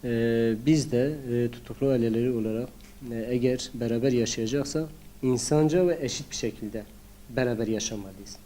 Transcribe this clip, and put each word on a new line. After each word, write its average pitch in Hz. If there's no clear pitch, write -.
E, 117
biz 151
de, 135
e, 120
tutuklu -
aileleri 120
olarak, 113
e, 113
eğer 123
beraber 117
yaşayacaksa 123
insanca 151
ve 170
eşit -
bir -
şekilde 107
beraber 120
yaşamalıyız. 101